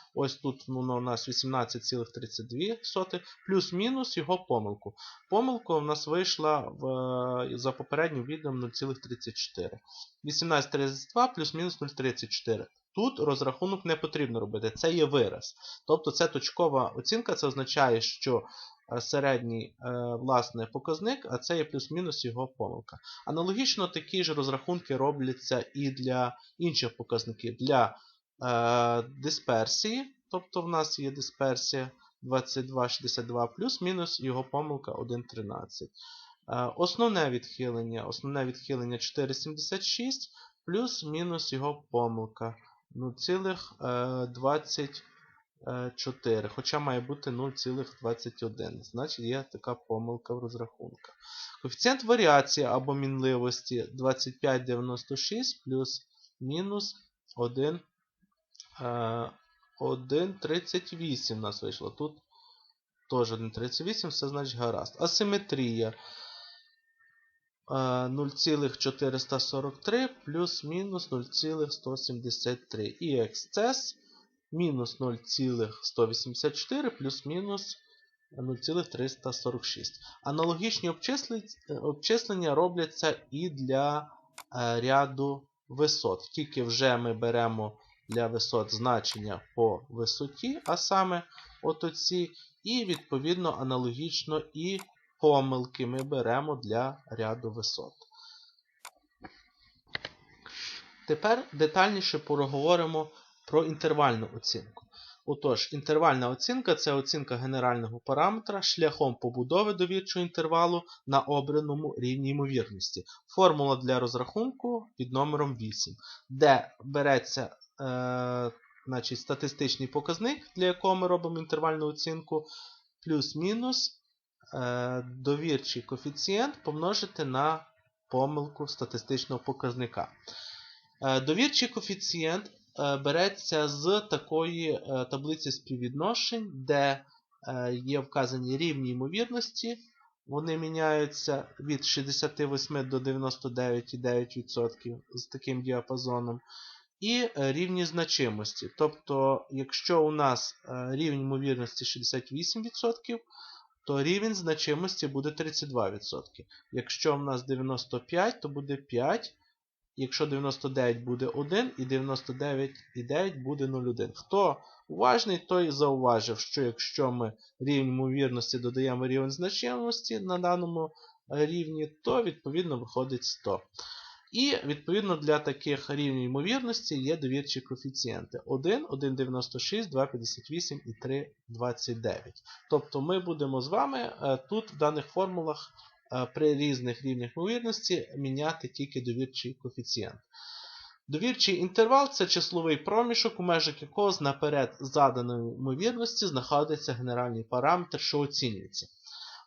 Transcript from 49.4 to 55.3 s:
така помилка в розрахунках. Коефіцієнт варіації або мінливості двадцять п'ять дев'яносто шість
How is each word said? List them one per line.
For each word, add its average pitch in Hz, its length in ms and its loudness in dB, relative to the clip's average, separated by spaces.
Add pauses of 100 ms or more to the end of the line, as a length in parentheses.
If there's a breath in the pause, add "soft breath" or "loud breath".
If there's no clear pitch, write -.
така - 220 -6
помилка 117 600 -6
в 123 40 -4
розрахунках. - 800 -12 (460 loud breath)
Коефіцієнт 247 420 2
варіації 151 600 6
або 131 280 2
мінливості 131 880 0
двадцять 131 580 -2
п'ять 127 240 2
дев'яносто 123 520 -2
шість - 480 -4